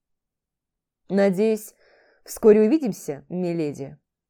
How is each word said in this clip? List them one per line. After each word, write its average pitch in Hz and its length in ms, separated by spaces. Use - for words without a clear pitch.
"Надеюсь, 196 640
вскоре 214 380
увидимся, 214 680
миледи". 160 680